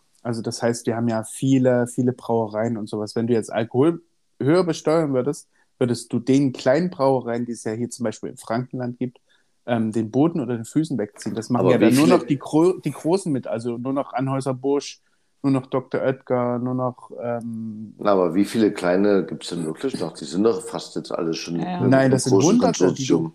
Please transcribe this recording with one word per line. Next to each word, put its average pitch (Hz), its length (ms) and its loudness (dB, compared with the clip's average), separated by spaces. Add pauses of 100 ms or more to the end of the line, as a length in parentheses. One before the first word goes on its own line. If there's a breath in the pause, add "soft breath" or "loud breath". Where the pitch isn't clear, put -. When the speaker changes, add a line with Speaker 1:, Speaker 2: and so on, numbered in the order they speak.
(220)
Speaker 1:
Also 117 220 -6
das 113 180 -8
heißt, 117 240 0
wir 117 100 0
haben 117 120 -2
ja 113 160 -2
viele, 127 640 2
viele 123 260 0
Brauereien 113 640 -2
und 104 100 -8
sowas. 107 280 -6
Wenn 117 120 0
du 120 60 2
jetzt 110 180 0
Alkohol 135 520 0 (360)
höher 160 240 4
besteuern 156 500 0
würdest, 127 360 -2 (300)
würdest 120 340 -2
du 120 60 0
den 131 340 2
kleinen 156 380 2
Brauereien, 120 540 0
die 120 80 -6
es 107 100 -12
ja 113 80 -4
hier 117 180 -4
zum - 140 -10
Beispiel 110 260 -6
im - 80 -16
Frankenland 123 640 -6
gibt, - 200 -6 (460)
ähm, 113 260 -2
den 110 200 -2
Boden 160 280 2
unter 123 160 -4
den 113 100 -8
Füßen 156 340 -2
wegziehen. 104 340 -8
Das 107 160 -6
machen 120 120 2
Speaker 2:
Aber 92 100 6
Speaker 1:
ja - 80 6
dann 113 120 6
Speaker 2:
wie 123 40 6
Speaker 1:
nur 143 100 6
Speaker 2:
viele 175 140 8
Speaker 1:
noch - 80 -8
die 143 100 0
Gro-, 170 420 2
die 151 120 -4
Großen 175 400 -2
mit, 131 160 -2
also 117 320 -4
nur 131 140 -4
noch 139 200 -4
Anheuser-Busch, 135 880 -2 (400)
nur 139 100 2
noch 135 160 0
Doktor - 340 -4
Oetker, 123 580 0
nur 127 140 -4
noch, 127 380 -6 (100)
ähm 113 800 -8
Speaker 2:
Na, 101 140 2
aber 90 200 4
wie 98 120 4
viele 110 280 2
kleine 95 540 2
gibt's - 220 -10
denn 85 160 -6
wirklich 78 340 -6
noch? 82 140 -6
Die 80 120 -14
sind 92 180 -2
doch 113 200 4
fast - 320 -10
jetzt - 160 -8
alle 82 240 -2
schon 85 240 -6
Speaker 3:
Ja, 85 80 -2
ja. - 160 -6
Speaker 2:
im 123 60 4
Speaker 1:
Nein, 135 200 4
das 131 140 2
sind 127 100 0
Speaker 2:
großen 117 160 6 (120)
Speaker 1:
Hunderte, 175 320 2
die 135 120 -6
du, 165 120 2
Speaker 2:
Konsortium. 160 180 -4